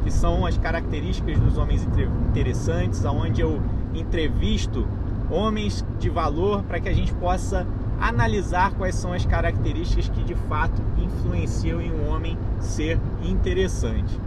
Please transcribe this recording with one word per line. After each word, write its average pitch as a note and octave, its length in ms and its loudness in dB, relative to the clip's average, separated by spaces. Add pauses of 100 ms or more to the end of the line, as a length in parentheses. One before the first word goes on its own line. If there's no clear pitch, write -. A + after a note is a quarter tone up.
que - 60 0
são F3+ 360 4
as E3 100 0
características E3 840 -2
dos - 180 4
homens - 260 2
inter-, - 240 2 (200)
interessantes, - 760 0
aonde C#3+ 360 0
eu D#3 200 2 (340)
entrevisto E3 920 0 (440)
homens G#3 540 -2 (140)
de - 100 0
valor E3+ 540 0
pra E3+ 180 -4
que F#3 80 -4
a F3 60 0
gente - 200 2
possa F#3 520 0 (340)
analisar G3+ 760 2
quais F3+ 200 0
são F3+ 180 -2
as F3 140 0
características - 840 2
que - 140 -2
de E3+ 120 -2
fato D#3 460 0 (160)
influenciam E3+ 840 0
em E3 100 -2
um D3 180 0
homem E3 300 -2 (220)
ser D#3+ 380 0 (260)
interessante. F#3 1040 0